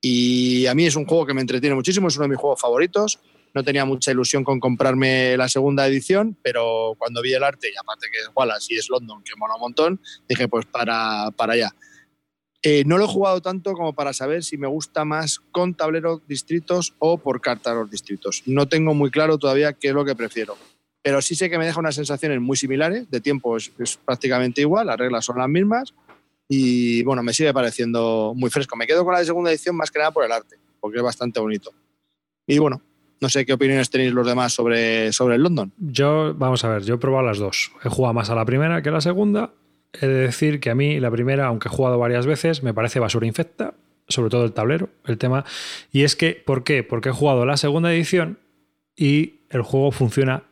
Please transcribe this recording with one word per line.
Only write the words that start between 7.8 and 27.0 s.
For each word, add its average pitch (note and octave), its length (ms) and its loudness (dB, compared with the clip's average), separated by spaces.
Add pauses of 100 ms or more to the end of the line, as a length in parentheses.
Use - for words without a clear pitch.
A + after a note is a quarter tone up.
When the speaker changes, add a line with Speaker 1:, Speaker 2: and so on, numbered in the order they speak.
Speaker 1:
que A2+ 60 -6
es A2 160 -8
Wallace A2+ 400 -2
y - 40 -2
es A2 120 -6
London, A2+ 340 -6
que - 120 -16
mola A3 180 -4
un - 80 -10
montón, D#3 380 0 (280)
dije, C3 180 -2
pues A2+ 200 -2
para, A2 720 -4
para A2+ 180 0
allá. A2+ 200 -2 (880)
Eh, D3 220 4
no D#3+ 140 4
lo G#3 60 4
he G3+ 40 -2
jugado F#3+ 320 0
tanto F#3 320 -6
como E3+ 220 -4
para C#3+ 180 -4
saber D3 320 -4
si D3+ 140 -8
me C#3 80 -6
gusta D3+ 380 -4
más D3+ 360 -4 (120)
con F3+ 220 0
tablero D#3+ 540 -2
distritos E3 680 -4
o E3 200 2
por C3 220 -4
carta A#2+ 340 -2
los A2 160 -4
distritos. G2+ 560 -10
No C#3 220 2
tengo D#3+ 260 2
muy C#3+ 160 2
claro D3+ 280 2
todavía C#3+ 340 2
qué C#3 160 -4
es C#3 60 0
lo C#3+ 100 2
que C#3 100 -2
prefiero. A2 420 -6 (460)
Pero C#3 200 2
sí E3 140 -4
sé F3+ 120 0
que E3+ 100 -2
me D#3+ 60 0
deja D#3+ 140 -2
unas D#3+ 160 -2
sensaciones C#3+ 460 -2
muy C3 160 -2
similares, D#3 540 -2
de A#2+ 100 -2
tiempo B2 360 -2
es, G#2+ 220 -8
es A#2+ 180 -6
prácticamente B2+ 680 -2
igual, F#3 260 2
las A#2 80 -2
reglas B2 280 -2
son B2 140 -6
las B2+ 100 0
mismas G#3 460 0 (540)
y, B2 560 2